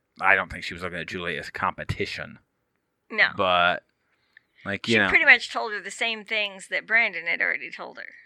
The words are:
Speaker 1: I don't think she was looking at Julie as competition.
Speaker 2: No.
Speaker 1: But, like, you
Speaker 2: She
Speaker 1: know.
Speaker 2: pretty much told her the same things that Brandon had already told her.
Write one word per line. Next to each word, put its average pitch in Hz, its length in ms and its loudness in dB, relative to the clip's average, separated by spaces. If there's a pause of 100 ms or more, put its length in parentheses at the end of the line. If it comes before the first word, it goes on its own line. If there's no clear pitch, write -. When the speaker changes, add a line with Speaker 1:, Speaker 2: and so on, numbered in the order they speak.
(200)
Speaker 1:
I 95 140 6
don't 92 180 2
think 80 120 -12
she - 100 -10
was 85 80 -10
looking 87 160 -6
at 80 100 -8
Julie 87 300 -6
as - 120 -10
competition. - 880 -4 (720)
Speaker 2:
No. 208 180 2 (100)
Speaker 1:
But, 90 460 4 (800)
like, 98 200 -6
you - 100 4
Speaker 2:
She - 20 6
Speaker 1:
know. 95 100 4
Speaker 2:
pretty 330 160 4
much 254 260 4
told 233 220 -4
her 208 80 -6
the 185 100 -12
same 226 360 -4
things 202 420 -6
that 175 180 -4
Brandon 202 400 0
had 170 140 -2
already 143 300 -2
told - 260 -14
her. - 80 -14 (220)